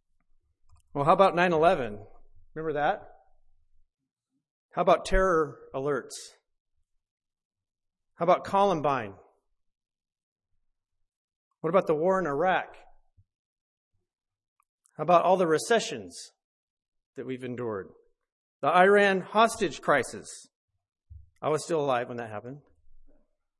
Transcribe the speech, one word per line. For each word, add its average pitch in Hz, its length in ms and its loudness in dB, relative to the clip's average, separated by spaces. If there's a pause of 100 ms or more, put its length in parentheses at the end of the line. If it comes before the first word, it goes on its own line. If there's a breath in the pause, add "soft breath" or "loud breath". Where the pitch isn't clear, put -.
(920)
Well, 143 100 -4
how 160 80 6
about 190 220 4
nine 175 180 2
eleven? 151 460 0 (560)
Remember 160 200 -8
that? 151 360 -4 (1600)
How 170 120 -4
about 175 220 2
terror 170 540 0 (160)
alerts? 135 400 -6 (2000)
How - 80 -10
about 170 220 2
Columbine? 147 680 -2 (2500)
What 160 100 -4
about 185 180 2
the 160 80 2
war 185 240 2
in 175 60 -2
Iraq? 147 480 -2 (2250)
How 156 60 -8
about 165 220 4
all 180 120 4
the 180 120 0
recessions 147 840 -2 (840)
that 127 100 -12
we've 127 180 -10
endured? 113 440 -8 (760)
The 139 60 0
Iran 190 520 4
hostage 208 600 0
crisis. - 680 -4 (920)
I - 80 -4
was 151 140 -2
still 165 160 -2
alive 127 280 -2
when 123 100 -12
that 113 120 -10
happened. 117 280 -14 (1000)